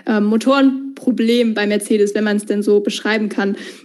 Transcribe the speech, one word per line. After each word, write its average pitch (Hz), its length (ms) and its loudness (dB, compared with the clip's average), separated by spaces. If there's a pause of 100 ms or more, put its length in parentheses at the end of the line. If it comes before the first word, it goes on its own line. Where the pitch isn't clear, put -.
ähm, 214 160 2
Motorenproblem 240 1300 2
bei 208 140 -2
Mercedes, 208 480 0
wenn 214 80 -2
man's 208 240 -2
denn 208 160 -2
so 208 160 4
beschreiben 208 500 -2
kann. 202 260 -2 (280)